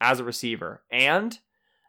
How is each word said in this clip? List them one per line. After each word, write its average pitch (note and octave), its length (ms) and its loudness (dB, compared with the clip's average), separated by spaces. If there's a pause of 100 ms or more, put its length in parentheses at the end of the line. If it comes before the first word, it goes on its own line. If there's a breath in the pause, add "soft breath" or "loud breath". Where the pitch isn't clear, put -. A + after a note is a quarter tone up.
as B2 180 4
a B2+ 60 -6
receiver. A2+ 680 -6
And E3 480 2 (500)